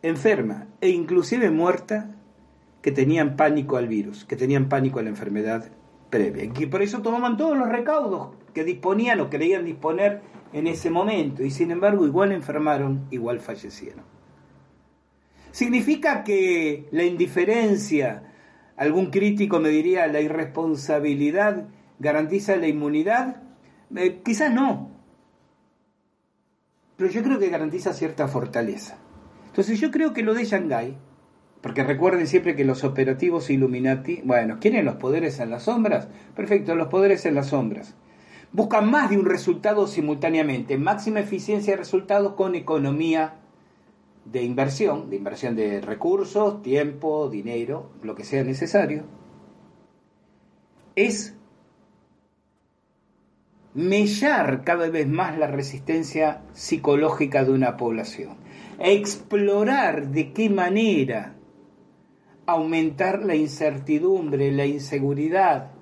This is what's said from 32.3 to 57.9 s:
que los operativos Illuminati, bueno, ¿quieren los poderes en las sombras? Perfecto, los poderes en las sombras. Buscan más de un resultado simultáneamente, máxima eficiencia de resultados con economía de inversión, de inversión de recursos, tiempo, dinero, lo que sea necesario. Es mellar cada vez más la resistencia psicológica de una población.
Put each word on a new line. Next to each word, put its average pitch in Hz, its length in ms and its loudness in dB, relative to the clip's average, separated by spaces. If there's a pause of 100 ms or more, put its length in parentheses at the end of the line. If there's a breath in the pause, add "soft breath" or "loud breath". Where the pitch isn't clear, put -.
que 139 80 0
los 131 200 2
operativos 135 680 0
Illuminati, 131 720 0
bueno, 117 380 2
¿quieren 214 240 4
los 120 120 -2
poderes 147 420 -2
en 117 100 -6
las 113 140 -8
sombras? 226 460 0 (260 loud breath)
Perfecto, 170 400 0
los 165 140 -2
poderes 190 360 4
en 160 80 2
las 139 140 0
sombras. 113 480 -4 (560 loud breath)
Buscan 214 400 2
más 269 180 4
de 202 80 4
un 185 80 4
resultado 190 600 2
simultáneamente, 151 920 0
máxima 208 440 -2
eficiencia 202 520 -2
de 190 40 0
resultados 196 560 0
con 185 200 0
economía 156 840 0 (840 soft breath)
de 123 180 -4
inversión, 135 680 -2
de 98 60 -6
inversión 101 400 -6
de 104 260 -2
recursos, 196 800 0
tiempo, 143 680 0
dinero, 117 600 -6 (140)
lo 107 100 -8
que 107 100 -14
sea 135 200 -2
necesario. 151 600 0 (1900)
Es - 400 0 (2500)
mellar 196 920 2
cada 170 260 0
vez 156 180 0
más 160 300 -2
la 151 100 2
resistencia 151 960 -2 (100)
psicológica 143 880 2
de 127 80 4
una 131 240 2
población. 113 600 -6 (400 loud breath)